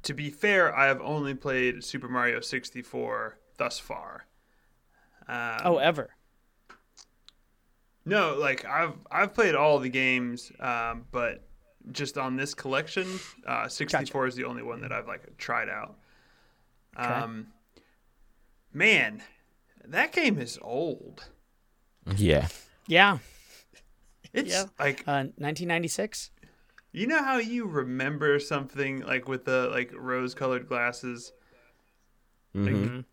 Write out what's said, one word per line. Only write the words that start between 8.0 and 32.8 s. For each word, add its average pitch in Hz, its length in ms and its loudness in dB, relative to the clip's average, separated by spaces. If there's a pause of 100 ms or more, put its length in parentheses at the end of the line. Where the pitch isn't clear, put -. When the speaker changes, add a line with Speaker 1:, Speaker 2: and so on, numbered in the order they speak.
Speaker 1:
No, 170 340 2
like, 135 260 0
I've, 151 300 0 (160)
I've 196 240 2
played 196 200 4
all 147 240 8
the 127 120 0
games, 123 680 0
um, 117 540 -4
but 120 340 -2 (460)
just 143 240 -6
on 131 200 -2
this 139 180 -4
collection, 156 520 -2 (400)
uh, 120 220 -2
sixty-four 139 540 -2
Speaker 2:
Gotcha. 127 60 2
Speaker 1:
is 123 80 -4
the 127 80 -6
only 123 180 -8
one 117 180 -8
that 104 120 -8
I've, 113 140 -4
like, - 300 -12
tried 113 320 -2
out. 104 280 -8 (1040)
Speaker 2:
Okay. 123 80 -2
Speaker 1:
Um, 113 420 -4 (1200)
man, 143 500 4 (640)
that 220 280 0
game 240 260 2
is 120 240 -6
old. 131 680 -6 (880)
Speaker 3:
Yeah. 85 320 6 (380)
Speaker 2:
Yeah. 180 320 6 (1120)
Speaker 1:
It's - 180 -2
Speaker 2:
Yeah. 190 140 0 (140)
Speaker 1:
like 139 280 0
Speaker 2:
Uh, 139 180 2 (140)
nineteen 151 300 -4
ninety-six? 170 600 -2 (640)
Speaker 1:
You 196 140 -2
know 311 160 2
how 269 160 2
you 233 280 -2
remember 143 720 0
something, 135 600 -4
like, 127 280 -2
with 131 160 -4
the, 127 280 2
like, 123 240 -2
rose-colored 127 720 -2
glasses? 120 640 -4 (1200)
Like, 98 180 0
Speaker 3:
Mm-hmm. 101 120 2